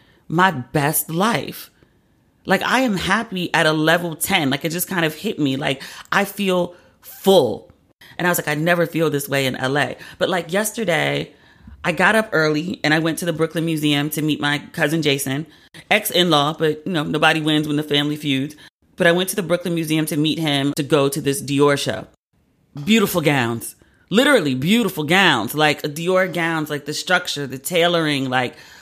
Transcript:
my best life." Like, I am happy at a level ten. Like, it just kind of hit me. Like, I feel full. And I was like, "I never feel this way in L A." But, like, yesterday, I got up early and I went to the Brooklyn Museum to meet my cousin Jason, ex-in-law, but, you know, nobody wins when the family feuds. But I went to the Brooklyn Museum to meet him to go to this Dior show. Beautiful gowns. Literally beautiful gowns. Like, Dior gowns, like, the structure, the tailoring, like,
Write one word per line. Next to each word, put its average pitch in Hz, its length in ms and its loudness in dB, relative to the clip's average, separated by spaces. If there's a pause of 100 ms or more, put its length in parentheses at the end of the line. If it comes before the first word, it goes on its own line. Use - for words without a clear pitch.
(280)
my 180 220 2
best 147 600 -2
life." 175 580 -2 (760)
Like, 185 180 0
I 220 160 0
am 247 160 0
happy 180 580 -2
at 156 140 2
a 156 60 2
level 165 420 0
ten. 170 340 0
Like, 139 160 -2
it 160 60 -4
just 175 160 -6
kind 175 180 -2
of 151 80 -2
hit - 240 -6
me. 139 180 0
Like, 139 280 -4 (280)
I 196 140 2
feel 180 480 -2 (280)
full. - 680 2 (480)
And - 80 -2
I 180 60 2
was 170 80 0
like, - 80 -6
"I 151 80 0
never 170 320 2
feel 156 240 0
this 139 180 -4
way 139 160 0
in 127 100 -2
L 131 220 -2
A." 135 180 -2 (220)
But, - 120 0
like, 170 220 -4
yesterday, 165 800 -2 (520)
I 180 80 0
got 185 240 2
up 220 160 0
early 156 520 0
and 151 80 2
I 160 80 4
went 160 200 -2
to 185 60 -6
the 170 80 0
Brooklyn 160 320 -2
Museum 151 460 0
to 151 120 -4
meet 151 160 0
my 147 320 -2
cousin 160 320 0
Jason, 139 420 0 (460)
ex-in-law, 170 640 2
but, 151 300 0
you 196 60 -4
know, 151 100 0
nobody 160 360 2
wins 151 280 0
when 147 100 -2
the 151 60 -2
family 147 320 0
feuds. 143 400 -2 (400)
But 175 120 2
I 170 40 6
went 180 180 0
to - 60 -10
the 208 60 -2
Brooklyn 170 320 -2
Museum 156 320 0
to 151 120 -4
meet 151 200 0
him 143 380 0
to 160 80 0
go 139 260 2
to 151 100 -4
this 139 220 -2
Dior 139 380 2
show. - 260 -6 (800)
Beautiful 196 360 4
gowns. 123 540 0 (360)
Literally 226 420 4
beautiful 170 500 0
gowns. 147 520 2
Like, 151 260 2
Dior 170 500 -2
gowns, 165 380 -2
like, 147 160 -8
the 151 80 -8
structure, 160 540 -2
the 127 100 -10
tailoring, 160 720 0
like, 127 260 0 (260)